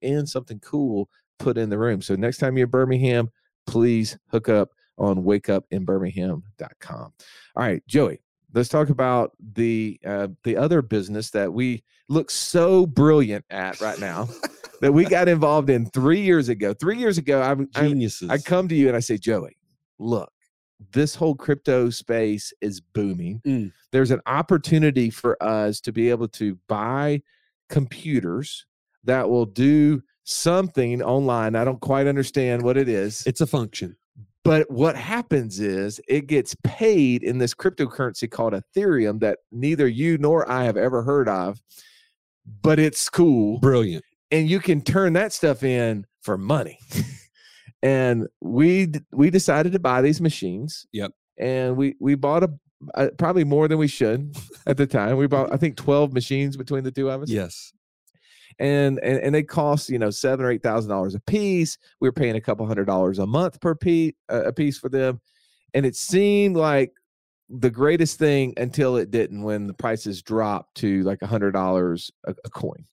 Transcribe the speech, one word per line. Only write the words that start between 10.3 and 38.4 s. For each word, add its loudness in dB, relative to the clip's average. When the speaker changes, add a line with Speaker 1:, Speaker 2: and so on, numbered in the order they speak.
Speaker 1:
the -2
other 2
business -4
that -2
we -4
look 0
so 2
brilliant 4
at -8
right -4
now -6
Speaker 2:
<laughs> -20
Speaker 1:
that 6
we 6
got 4
involved 4
in 2
three 2
years 4
ago. -2
Three -2
years 0
ago, 2
I'm, 0
I'm, 2
Speaker 2:
Geniuses. -2
Speaker 1:
I 0
come 0
to -2
you 6
and 2
I 0
say, -2
"Joey, -4
look, -4
this 0
whole 0
crypto 0
space -2
is -6
booming. -6
Speaker 2:
Mm. -2
Speaker 1:
There's 2
an 0
opportunity 2
for -2
us -2
to -8
be 0
able 0
to -6
buy -2
computers -4
that 0
will 2
do 4
something -2
online. 0
I 0
don't -4
quite 0
understand -2
what 0
it 2
is." -2
Speaker 2:
It's -2
a 2
function. -6
Speaker 1:
But 4
what 2
happens -4
is -4
it 0
gets 0
paid 2
in -2
this 0
cryptocurrency -4
called -4